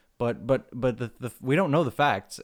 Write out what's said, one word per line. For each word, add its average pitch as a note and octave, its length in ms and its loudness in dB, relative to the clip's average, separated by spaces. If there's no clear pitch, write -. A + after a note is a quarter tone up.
But, A#2 300 -4
but, C3 260 0
but B2 260 -2
the, A#2+ 200 -6
the, B2 220 -8
we C3 160 2
don't E3+ 160 2
know E3 100 4
the B2+ 80 0
facts, A#2+ 540 0